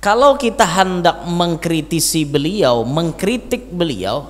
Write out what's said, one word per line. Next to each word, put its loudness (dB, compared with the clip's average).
Kalau 4
kita 0
hendak 2
mengkritisi 0
beliau, 2
mengkritik -2
beliau, -4